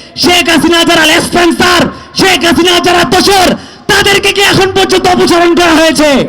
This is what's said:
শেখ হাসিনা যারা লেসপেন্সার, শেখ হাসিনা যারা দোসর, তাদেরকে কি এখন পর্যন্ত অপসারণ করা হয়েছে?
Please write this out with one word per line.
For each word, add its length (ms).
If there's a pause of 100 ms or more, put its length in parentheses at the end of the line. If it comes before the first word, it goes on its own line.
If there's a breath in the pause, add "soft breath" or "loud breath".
(160 loud breath)
শেখ 340
হাসিনা 340
যারা 220
লেসপেন্সার, 760 (340 loud breath)
শেখ 300
হাসিনা 340
যারা 240
দোসর, 520 (320 loud breath)
তাদেরকে 440
কি 100
এখন 300
পর্যন্ত 360
অপসারণ 480
করা 200
হয়েছে? 540